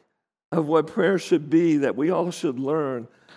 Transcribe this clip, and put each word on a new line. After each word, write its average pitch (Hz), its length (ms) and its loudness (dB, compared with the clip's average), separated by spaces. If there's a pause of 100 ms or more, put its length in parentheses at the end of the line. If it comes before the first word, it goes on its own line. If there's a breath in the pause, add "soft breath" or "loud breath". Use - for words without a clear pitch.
(520)
of 165 160 0
what 156 200 2
prayer 190 300 0
should 151 320 0
be 165 280 4
that 127 180 0
we 151 140 0
all 175 200 -2
should 139 300 -6
learn. 135 520 -4
<clears throat> - 60 -20 (200 soft breath)